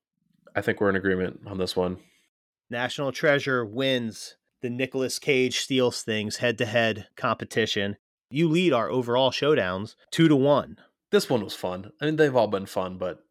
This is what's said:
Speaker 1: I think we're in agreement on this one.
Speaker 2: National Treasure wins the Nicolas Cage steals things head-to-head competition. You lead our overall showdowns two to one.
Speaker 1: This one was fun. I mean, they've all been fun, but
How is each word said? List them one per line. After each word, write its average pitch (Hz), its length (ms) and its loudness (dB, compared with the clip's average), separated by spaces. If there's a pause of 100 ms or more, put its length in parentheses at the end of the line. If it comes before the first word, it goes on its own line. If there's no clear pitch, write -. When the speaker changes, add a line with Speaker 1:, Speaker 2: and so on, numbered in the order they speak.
(560)
Speaker 1:
I 104 60 2
think - 200 0
we're 101 80 6
in 98 80 2
agreement 92 500 0
on 98 100 -8
this 92 180 -2
one. 90 220 0 (720)
Speaker 2:
National 123 420 -4
Treasure 139 540 2
wins 120 680 -4 (260)
the 123 80 -6
Nicolas 131 480 -4
Cage 127 420 2
steals 127 440 0
things 107 340 -4
head-to-head 113 800 0
competition. 107 800 -2 (320)
You 156 180 0
lead 165 260 2
our 110 160 0
overall 123 420 2
showdowns 107 640 0 (160)
two 170 160 4
to 151 80 6
one. 135 420 2 (340)
Speaker 1:
This 202 180 2
one 117 140 2
was 92 120 -10
fun. 95 360 -8 (100)
I 143 40 -4
mean, 156 120 0
they've 147 180 4
all 110 120 4
been 98 180 -2
fun, 92 320 -6
but 90 340 -8